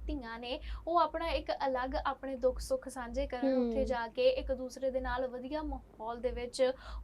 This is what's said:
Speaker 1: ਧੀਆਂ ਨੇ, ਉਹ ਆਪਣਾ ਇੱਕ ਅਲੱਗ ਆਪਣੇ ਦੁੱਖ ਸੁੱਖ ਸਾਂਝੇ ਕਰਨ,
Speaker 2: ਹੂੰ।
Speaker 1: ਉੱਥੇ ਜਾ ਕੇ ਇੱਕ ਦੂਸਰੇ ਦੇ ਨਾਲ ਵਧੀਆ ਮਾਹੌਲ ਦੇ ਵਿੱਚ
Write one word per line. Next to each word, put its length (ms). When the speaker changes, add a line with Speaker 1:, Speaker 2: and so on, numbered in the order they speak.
Speaker 1:
ਧੀਆਂ 320
ਨੇ, 200
ਉਹ 120
ਆਪਣਾ 280
ਇੱਕ 240
ਅਲੱਗ 440
ਆਪਣੇ 300
ਦੁੱਖ 240
ਸੁੱਖ 300
ਸਾਂਝੇ 380
ਕਰਨ, 260
Speaker 2:
ਹੂੰ। 160
Speaker 1:
ਉੱਥੇ 160
ਜਾ 220
ਕੇ 220
ਇੱਕ 220
ਦੂਸਰੇ 400
ਦੇ 80
ਨਾਲ 280
ਵਧੀਆ 340
ਮਾਹੌਲ 580
ਦੇ 120
ਵਿੱਚ 400